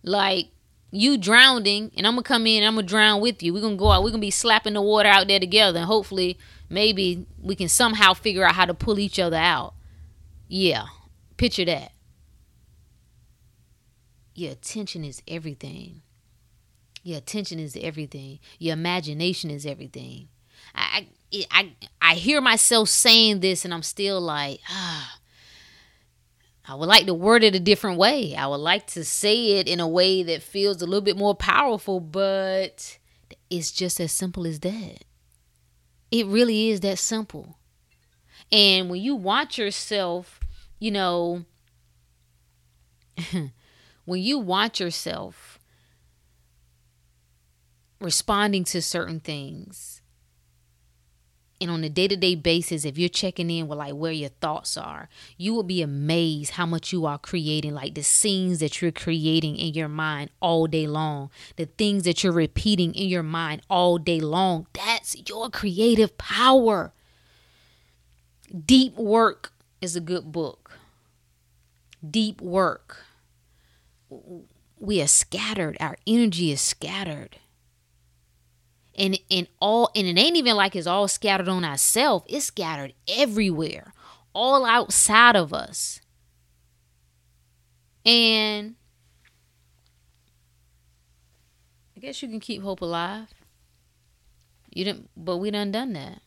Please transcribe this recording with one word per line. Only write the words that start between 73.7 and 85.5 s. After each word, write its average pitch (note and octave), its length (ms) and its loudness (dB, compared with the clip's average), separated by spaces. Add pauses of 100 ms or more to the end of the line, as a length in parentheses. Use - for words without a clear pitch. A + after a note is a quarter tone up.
We G3 200 0
are D3 60 0
scattered. G3+ 720 0
Our - 180 -6 (120)
energy G3 420 2
is C#3 100 -2
scattered. D#3+ 800 -6 (1600)
And, G3 240 0 (120)
and F3+ 180 -2 (100)
all, A3+ 360 2
and G#3 120 0
it F3 120 0
ain't E4 180 2
even A#3+ 200 2
like G3 200 0
it's E3+ 100 -6
all G3 220 0
scattered F#3+ 400 -2
on F#3 160 -2
ourselves. F#3 640 0
It's C#4 180 -6
scattered D3+ 460 -8 (160)
everywhere, G3+ 840 -2 (400)
all C4 320 2
outside A3+ 680 6
of E3 200 2